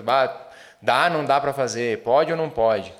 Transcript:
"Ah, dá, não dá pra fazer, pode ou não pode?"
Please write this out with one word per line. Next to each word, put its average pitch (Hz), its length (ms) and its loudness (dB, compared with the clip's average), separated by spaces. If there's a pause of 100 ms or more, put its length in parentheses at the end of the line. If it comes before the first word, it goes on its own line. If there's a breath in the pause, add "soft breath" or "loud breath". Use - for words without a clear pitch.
"Ah, 127 420 0 (340 loud breath)
dá, 127 280 2
não 156 140 -2
dá 139 160 2
pra 139 120 -2
fazer, 120 500 -2
pode 151 300 2
ou 165 40 -4
não 160 140 -4
pode?" 110 480 0